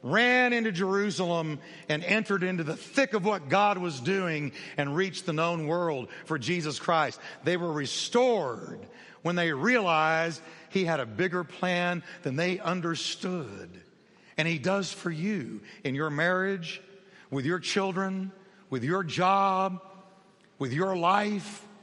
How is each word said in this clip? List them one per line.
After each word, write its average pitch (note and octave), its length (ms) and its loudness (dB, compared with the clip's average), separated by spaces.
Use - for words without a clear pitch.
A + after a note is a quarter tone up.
ran B3 500 4
into A3+ 200 0
Jerusalem, F3 880 0
and D3+ 140 0
entered G3 380 0
into F#3 220 -2
the D3 120 -4
thick - 380 0
of G3+ 100 0
what F#3+ 260 0
God G3+ 280 6
was E3+ 220 -4
doing D#3 520 -2
and C#3+ 200 -2
reached F#3 320 -2
the E3 60 -2
known E3 340 0
world D#3+ 420 -2
for D#3 140 -2
Jesus D3+ 400 -2
Christ. D#3+ 400 2
They F3 140 2
were E3+ 140 -2
restored D#3 1080 0
when F3 140 0
they E3+ 160 2
realized D#3+ 920 2
he F#3+ 160 2
had D#3+ 140 2
a B2 60 -2
bigger F3 380 -2
plan F3 580 0
than C3 120 -2
they F3+ 240 0
understood. E3 1200 -4
And D#3 100 0
he E3 100 0
does F#3 340 0
for - 200 -6
you D#3 500 -4
in C3 100 0
your D3+ 160 0
marriage, F3+ 720 0
with C3+ 140 -2
your F3 140 0
children, F#3+ 720 -2
with B2+ 120 -2
your F#3 200 0
job, F#3+ 760 2
with C3 160 -4
your F#3+ 220 0
life. G3 680 2